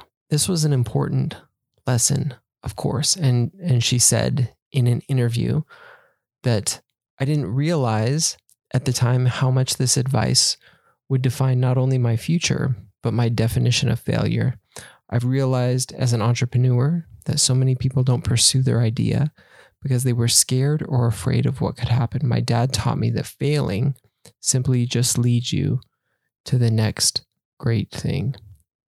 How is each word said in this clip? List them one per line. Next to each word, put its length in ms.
This 180
was 160
an 80
important 600
lesson, 480
of 120
course. 400
And, 360
and 220
she 160
said 560
in 160
an 140
interview 600
that, 400
"I 60
didn't 280
realize 840
at 120
the 80
time 340
how 240
much 240
this 220
advice 600
would 120
define 380
not 180
only 220
my 180
future, 580
but 100
my 140
definition 600
of 100
failure. 580
I've 160
realized 680
as 220
an 80
entrepreneur 840
that 120
so 160
many 220
people 260
don't 220
pursue 380
their 180
idea 540
because 240
they 80
were 160
scared 580
or 180
afraid 400
of 140
what 160
could 140
happen. 360
My 140
dad 320
taught 260
me 120
that 160
failing 720
simply 460
just 320
leads 340
you 300
to 120
the 140
next 540
great 320
thing." 440